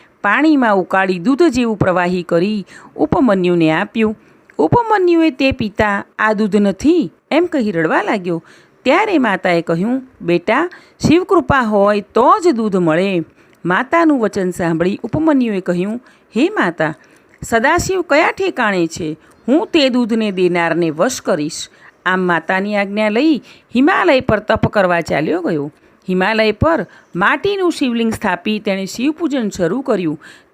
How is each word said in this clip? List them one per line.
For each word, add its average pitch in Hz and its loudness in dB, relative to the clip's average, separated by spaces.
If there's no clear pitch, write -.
પાણીમાં 247 2
ઉકાળી 190 0
દૂધ 254 2
જેવું 233 0
પ્રવાહી 180 0
કરી 185 -2
ઉપમન્યુને 185 2
આપ્યું. 214 -2
ઉપમન્યુએ 359 2
તે 269 0
પીતા 214 -2
"આ 220 2
દૂધ 202 0
નથી" 208 2
એમ 339 2
કહી 254 -2
રડવા 165 0
લાગ્યો. 180 -4
ત્યારે 359 2
માતાએ 185 0
કહ્યું, 208 -2
"બેટા, 208 0
શિવકૃપા 330 2
હોય 208 2
તો 262 2
જ 359 2
દૂધ 220 0
મળે." 175 0
માતાનું 262 2
વચન 202 -2
સાંભળી 170 -2
ઉપમન્યુએ 254 0
કહ્યું, 185 -4
"હે 320 2
માતા, 190 -2
સદાશિવ 339 0
કયા 320 0
ઠેકાણે 214 -2
છે? 160 -10
હું 339 2
તે 277 4
દૂધને 226 0
દેનારને 170 0
વશ 175 -2
કરીશ." 151 -4
આમ 185 0
માતાની 190 -2
આજ્ઞા 202 -2
લઈ 262 0
હિમાલય 302 2
પર 214 0
તપ 214 0
કરવા 175 0
ચાલ્યો 175 -2
ગયો. 151 -4
હિમાલય 214 0
પર 294 0
માટીનું 311 0
શિવલિંગ 233 -2
સ્થાપી 208 -4
તેણે 190 -4
શિવપૂજન 262 -4
શરૂ 190 -2
કર્યું, 180 -4